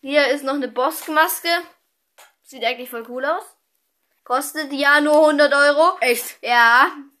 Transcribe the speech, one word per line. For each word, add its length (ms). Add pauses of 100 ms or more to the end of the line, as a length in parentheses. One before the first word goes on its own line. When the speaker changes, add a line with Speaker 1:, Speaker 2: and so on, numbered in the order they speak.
Speaker 1:
Hier 220
ist 160
noch 120
eine 120
Bosk-Maske. 800 (920)
Sieht 240
eigentlich 240
voll 180
cool 160
aus. 220 (800)
Kostet 480
ja 260
nur 280
hundert 260
Euro. 480
Speaker 2:
Echt? 400
Speaker 1:
Ja. 500 (300)